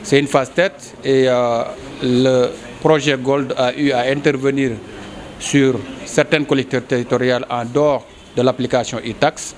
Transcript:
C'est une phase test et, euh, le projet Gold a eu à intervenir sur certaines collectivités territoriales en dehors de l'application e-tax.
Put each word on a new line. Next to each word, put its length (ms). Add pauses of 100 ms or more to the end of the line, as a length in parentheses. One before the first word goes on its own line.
C'est 160
une 80
phase 260
test 500
et, 240
euh, 360 (380)
le 460 (340)
projet 400
Gold 360
a 160
eu 180
à 180
intervenir 600 (680)
sur 360 (300)
certaines 400
collectivités 420
territoriales 640
en 160
dehors 400 (300)
de 60
l'application 580
e-tax. 580